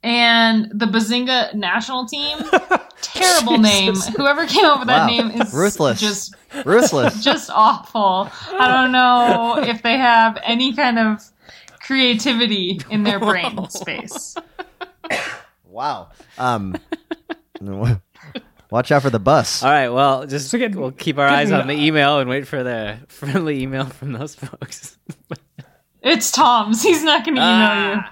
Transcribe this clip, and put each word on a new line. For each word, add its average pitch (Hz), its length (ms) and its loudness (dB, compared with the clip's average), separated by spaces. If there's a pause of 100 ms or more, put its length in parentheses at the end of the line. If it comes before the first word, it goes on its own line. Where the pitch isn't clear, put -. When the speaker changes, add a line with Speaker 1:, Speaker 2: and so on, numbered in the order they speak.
Speaker 1:
and 233 680 2
the 214 140 -2
Bazinga 240 640 0
national 226 540 -4
team. 294 320 -8 (320)
Speaker 2:
<laughs> - 320 -4
Speaker 1:
Terrible 330 560 2
name. 196 340 4
Speaker 2:
Jesus. 190 220 -4
Speaker 1:
Whoever 285 320 2
came 349 180 4
up 294 140 6
with 247 80 -4
that 247 140 4
Speaker 3:
Wow. 160 60 2 (220)
Speaker 1:
name - 0 - (120)
is 220 120 -2
Speaker 3:
Ruthless. 151 480 0
Speaker 1:
just 208 320 -4 (320)
Speaker 3:
Ruthless. 214 580 2
Speaker 1:
<laughs> - 0 -
just - 300 -2
awful. 208 720 2 (300)
I 254 100 4
don't 254 240 2
know 240 680 2
if 233 220 -4
they 247 160 0
have 226 440 4
any 240 300 -2
kind 247 240 0
of 220 240 0 (600)
creativity 233 960 0 (100)
in 214 140 -2
their 208 160 0
brain 214 500 -2
Speaker 4:
<laughs> - 0 -
Speaker 1:
space. - 640 -12 (1300)
Speaker 3:
Wow. 110 420 -8 (300)
Um, 117 360 -2 (840)
<laughs> 123 400 -4 (680)
watch 120 200 -2
out 143 120 4
for 135 80 0
the 117 80 0
bus. 131 420 2
Speaker 4:
All 127 80 2
right. 143 200 2
Well, 135 360 0
just 139 240 -8
Speaker 2:
So 240 80 -2
get, 226 160 -2
Speaker 4:
we'll 143 200 -6
keep 143 260 -6
our 143 100 4
Speaker 2:
get 143 80 4
Speaker 4:
eyes 147 140 0
Speaker 2:
an 143 100 2
Speaker 4:
on 127 60 -4
the 143 80 -2
email 147 440 2
and 131 80 -2
wait 131 200 -4
for 135 160 -6
the 113 400 -6
<laughs> - 40 -20
friendly 143 540 -4
email 135 240 -6
from 131 280 -12
those 131 200 -10
folks. - 640 -18 (320)
<laughs> - 80 -12 (680)
Speaker 1:
It's 320 280 0
Tom's. 226 500 2
He's 320 220 2
not 311 200 2
gonna 311 160 -2
email - 60 2
Speaker 4:
Ah. 208 500 2
Speaker 1:
you. 208 60 -2 (100)